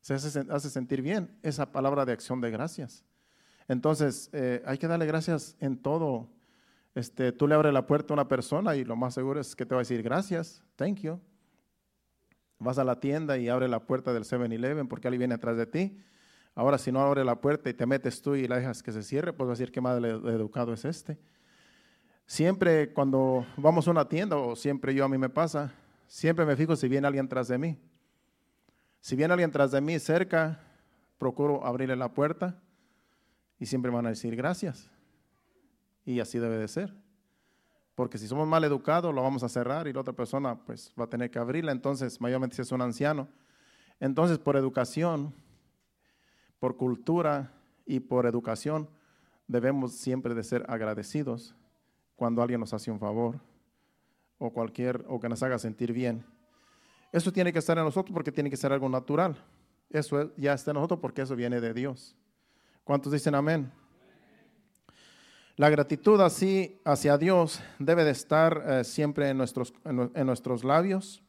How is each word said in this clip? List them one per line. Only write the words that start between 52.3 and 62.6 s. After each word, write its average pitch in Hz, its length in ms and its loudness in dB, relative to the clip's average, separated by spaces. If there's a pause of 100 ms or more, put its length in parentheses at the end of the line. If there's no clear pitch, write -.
alguien 120 200 0
nos 110 120 -6
hace 110 180 -6
un 107 100 -6
favor 117 400 -2 (1000)
o 117 140 -6
cualquier, 120 560 -4
o 127 100 -4
que 117 100 -6
nos 117 140 -4
haga 131 160 0
sentir 117 340 -4
bien. 117 320 -2 (840)
Eso 170 220 0
tiene 180 200 2
que 165 60 0
estar 160 180 2
en 165 80 2
nosotros 180 300 -2
porque 151 160 -2
tiene 143 180 -2
que 135 80 -4
ser 135 160 0
algo 135 160 0
natural. 143 480 0 (540)
Eso 147 300 0
es, 151 160 -4
ya 143 180 2
está 135 160 -4
en 147 60 -2
nosotros 165 240 0
porque 135 220 -6
eso 135 120 -4
viene 120 260 0
de 117 140 -2
Dios. 127 420 -6 (680)